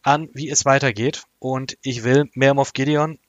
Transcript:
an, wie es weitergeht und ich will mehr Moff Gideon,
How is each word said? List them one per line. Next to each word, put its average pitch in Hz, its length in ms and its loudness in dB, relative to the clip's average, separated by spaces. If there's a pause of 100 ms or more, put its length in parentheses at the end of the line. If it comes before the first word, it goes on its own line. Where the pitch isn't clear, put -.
an, 151 300 0
wie 135 160 -10
es 139 140 -2
weitergeht 135 600 0 (160)
und 131 420 -8
ich 120 240 -8
will 135 280 4
mehr 135 200 4
Moff 139 180 0
Gideon, 151 580 -2